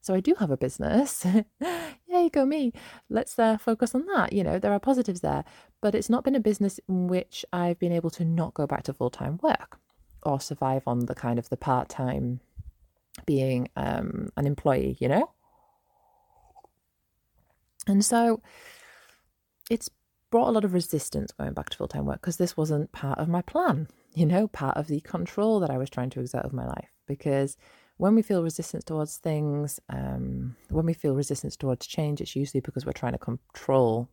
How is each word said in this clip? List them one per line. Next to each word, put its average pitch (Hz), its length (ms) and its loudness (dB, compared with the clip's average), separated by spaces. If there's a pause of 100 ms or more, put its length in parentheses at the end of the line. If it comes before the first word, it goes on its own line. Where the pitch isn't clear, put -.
so - 140 -2
I 185 60 4
do 294 160 4
have 165 160 2
a 135 40 2
business. 185 680 0 (240)
<laughs> 330 560 -6
Yay, 349 220 4
go 277 180 4
me. 277 260 0 (380)
Let's, - 260 -2
uh, 220 220 4
focus 226 380 0
on 294 100 0
that. 359 260 2
You 196 120 2
know, 180 160 0
there 202 120 2
are 202 60 2
positives 240 440 0
there. 143 220 0 (360)
But 208 160 2
it's 214 120 -2
not 233 140 4
been 277 140 2
a 254 40 2
business 208 380 2 (100)
in 180 200 2
which - 440 -2
I've 175 280 0
been 175 100 2
able 170 200 0
to - 140 -4
not 165 300 0
go 143 120 0
back - 180 -2
to 135 100 -4
full-time 139 480 -4
work - 380 0 (420)
or 139 180 0
survive 135 460 -2
on 120 200 0
the 123 100 -4
kind 120 240 -2
of - 80 -10
the - 80 -2
part-time 127 840 -2 (840)
being, 131 480 0
um, - 600 -4
an 143 100 0
employee, 135 540 0
you 123 80 0
know? 196 240 2 (2500)
And 202 160 6
so 233 360 4 (1300)
it's - 220 -4 (400)
brought 240 180 4
a 240 40 2
lot 214 120 2
of 185 100 0
resistance 156 580 -2
going 71 220 -6
back - 160 -8
to - 60 -12
full-time - 280 -6
work, 69 180 -4
'cause 175 140 -4
this 175 200 -2
wasn't 156 360 0
part - 260 -4
of 156 100 -2
my 175 140 0
plan, 190 460 0 (260)
you 160 120 4
know, 185 220 4
part - 280 -2
of 151 120 -4
the 151 120 -2
control 202 600 0
that 160 100 0
I 131 80 -2
was 135 100 -4
trying 127 220 -4
to 131 100 -8
exert 127 240 -4
over 135 120 -6
my 123 100 -6
life. - 240 -8 (160)
Because 139 500 -2 (400)
when 196 180 4
we 226 80 6
feel 190 200 2
resistance - 420 -4
towards 156 320 -4
things, 147 720 -2
um, 131 680 -6 (120)
when 160 160 0
we 165 80 2
feel 147 220 0
resistance 139 420 -4
towards 131 300 -2
change, 147 340 -2
it's - 160 -6
usually 139 240 0
because - 240 -6
we're 135 80 -4
trying 123 200 -4
to 123 60 -4
control 120 960 0